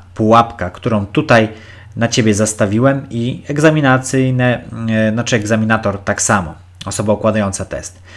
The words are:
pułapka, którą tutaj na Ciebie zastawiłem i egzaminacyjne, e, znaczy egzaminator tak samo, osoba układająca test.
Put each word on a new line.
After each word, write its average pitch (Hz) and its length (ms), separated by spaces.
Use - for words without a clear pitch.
pułapka, 107 560
którą 104 360
tutaj 120 420
na 113 120
Ciebie 110 260
zastawiłem 113 760
i 117 380
egzaminacyjne, 131 1160
e, 110 240
znaczy 117 240
egzaminator 110 640
tak - 240
samo, 90 320
osoba 101 280
układająca 104 520
test. - 380